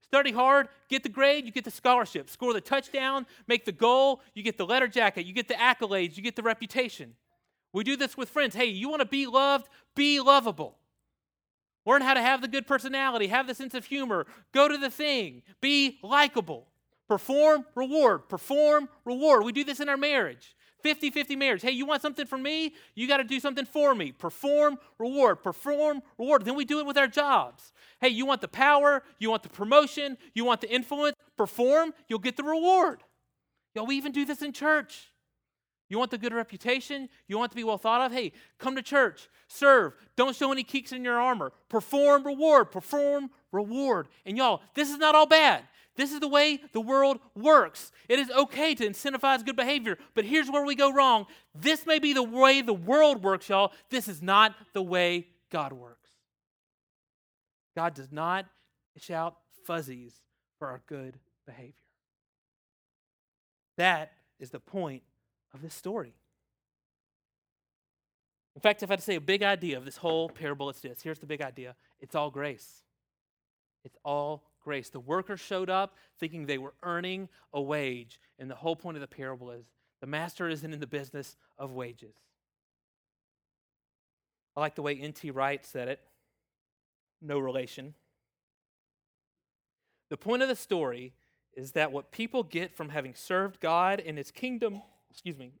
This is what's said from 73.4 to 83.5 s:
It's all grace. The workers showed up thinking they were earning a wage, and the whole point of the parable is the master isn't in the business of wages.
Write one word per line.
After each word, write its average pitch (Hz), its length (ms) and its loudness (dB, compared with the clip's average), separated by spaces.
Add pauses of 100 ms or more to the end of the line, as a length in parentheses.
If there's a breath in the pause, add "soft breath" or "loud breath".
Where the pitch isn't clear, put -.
It's - 220 -20
all 147 380 -6 (200)
grace. 139 260 -10
The 135 100 -16
workers 180 400 -8
showed 185 300 -8
up 190 260 -4 (240 soft breath)
thinking 160 260 -10
they 139 140 -6
were 135 240 -16
earning 180 440 -8 (240 soft breath)
a 143 100 -6
wage, 135 580 -8 (180)
and 131 140 -16
the 123 40 -14
whole 165 200 -6
point 165 200 -16
of 143 60 -14
the 135 60 -16
parable 127 440 -16
is 120 140 -20 (360)
the 131 60 -16
master 165 400 -8
isn't 160 260 -8
in 147 60 -14
the 143 80 -12
business 139 480 -12 (220)
of 135 140 -12
wages. 120 440 -16 (2500)